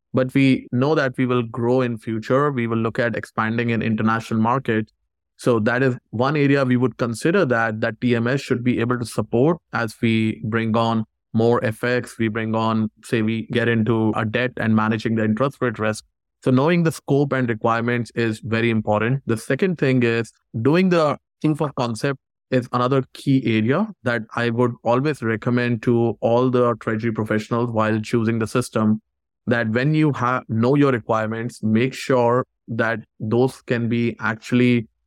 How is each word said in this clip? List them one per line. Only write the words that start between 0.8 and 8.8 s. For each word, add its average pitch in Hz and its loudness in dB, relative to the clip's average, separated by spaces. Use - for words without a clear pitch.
that 135 0
we 131 0
will 123 0
grow 120 0
in 120 -2
future. 123 0
We 123 -2
will 113 -2
look 113 -2
at 117 -2
expanding 117 -4
in 117 -2
international 110 -2
markets. 113 -2
So 120 0
that 120 0
is 127 2
one 131 0
area 143 2
we 127 2
would 123 0
consider 156 0
that, 113 0
that 113 -4
T 120 2
M 117 0
S 139 0
should 123 -4
be 117 0